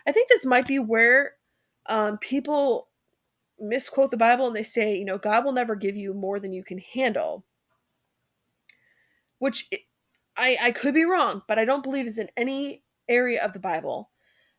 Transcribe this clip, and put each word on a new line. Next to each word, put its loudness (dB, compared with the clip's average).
I 2
think 4
this 4
might 2
be 0
where, 2
um, 0
people -2
misquote 0
the -4
Bible 4
and -2
they -4
say, 0
you -4
know, -4
"God 2
will 0
never 0
give -4
you -6
more -6
than -8
you -8
can -12
handle," -4
which -2
I, 2
I 4
could 0
be 4
wrong, 0
but 2
I 2
don't 0
believe -4
is -8
in -8
any -4
area 2
of -4
the -14
Bible. -6